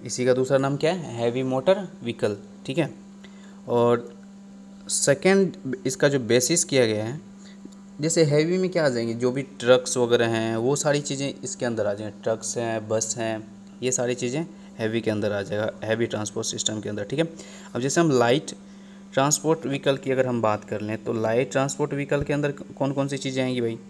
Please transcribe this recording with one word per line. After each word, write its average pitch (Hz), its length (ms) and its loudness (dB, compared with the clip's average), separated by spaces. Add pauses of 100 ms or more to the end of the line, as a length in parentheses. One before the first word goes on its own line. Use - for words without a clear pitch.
इसी 123 220 -2
का 127 80 6
दूसरा 131 240 2
नाम 139 200 0
क्या 156 160 2
है, 147 200 -6
Heavy 120 300 0
Motor 131 440 2 (160)
Vehicle, 113 340 -2 (280)
ठीक 135 120 -4
है। 147 160 0 (720)
और 120 480 2 (720)
second 165 880 2 (100)
इसका 135 240 2
जो 139 100 2
basis 123 440 2
किया 131 220 4
गया 107 200 0
है, 135 160 -8 (800)
जैसे 160 220 4
heavy 156 340 4
में 185 120 0
क्या 170 160 0
आ 143 40 4
जाएंगे, 117 240 -2
जो 123 180 0
भी 135 100 -4
trucks 123 560 2
वगैरह 117 300 4
हैं, 113 300 0
वो 123 180 2
सारी 143 260 0
चीज़ें 139 320 -4 (100)
इसके - 220 -6
अंदर 110 220 -2
आ 101 60 -2
जाएंगे, 104 300 -10
Trucks 110 340 -4
हैं, 113 300 -4
bus 110 300 -2
हैं, 113 300 -4 (360)
ये 127 80 0
सारी 123 240 0
चीज़ें 131 300 -4 (320)
heavy 113 240 -2
के 110 100 -2
अंदर 107 200 0
आ 101 100 -2
जाएगा, 104 300 -4 (120)
heavy 113 220 0
transport 110 420 -6
system 107 340 -4
के 104 80 -8
अंदर, 104 140 -6
ठीक 135 160 -6
है। 165 60 4 (500)
अब 123 60 -2
जैसे 139 200 2
हम 165 100 4
light 127 400 4 (640)
ट्रांसपोर्ट 147 520 2
व्हीकल 139 320 0
की 135 140 -4
अगर 127 160 2
हम 120 140 0
बात 107 240 2
कर 107 160 -4
लें, 107 220 -4
तो 117 100 -2
लाइट 113 380 2
ट्रांसपोर्ट 139 420 -2
व्हीकल 143 300 -2
के 147 100 -4
अंदर 143 180 0
कौन 139 400 -4
कौन 139 160 -2
सी 139 100 -4
चीज़ें 131 260 -2
आएंगी 127 180 0
भाई? 117 180 -2 (100)